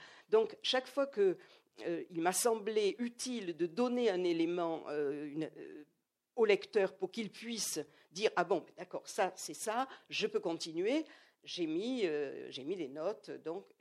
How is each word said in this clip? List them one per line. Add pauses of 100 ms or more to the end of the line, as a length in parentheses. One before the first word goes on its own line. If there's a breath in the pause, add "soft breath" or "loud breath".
(300 loud breath)
Donc
chaque
fois
que, (500 loud breath)
euh,
il
m'a
semblé
utile
de
donner
un
élément,
euh,
une,
euh, (520)
au
lecteur
pour
qu'il
puisse (320 soft breath)
dire : «
Ah
bon, (140)
d'accord,
ça,
c'est
ça, (220 loud breath)
je
peux
continuer. » (380 loud breath)
J'ai
mis,
euh,
j'ai
mis
les
notes, (120)
donc, (160)